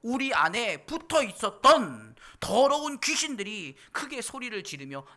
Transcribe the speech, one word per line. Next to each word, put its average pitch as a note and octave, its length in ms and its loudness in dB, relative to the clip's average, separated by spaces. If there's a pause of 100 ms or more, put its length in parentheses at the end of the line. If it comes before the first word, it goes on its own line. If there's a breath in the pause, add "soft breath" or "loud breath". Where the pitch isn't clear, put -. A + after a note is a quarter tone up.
우리 B3+ 320 -2
안에 E3+ 520 0
붙어 D#4+ 380 0
있었던 G3 920 2 (240 loud breath)
더러운 C#4 600 2
귀신들이 G#3+ 800 -4 (140 loud breath)
크게 C#4 300 -8
소리를 A#3+ 420 -8
지르며 C#3 420 -12 (120)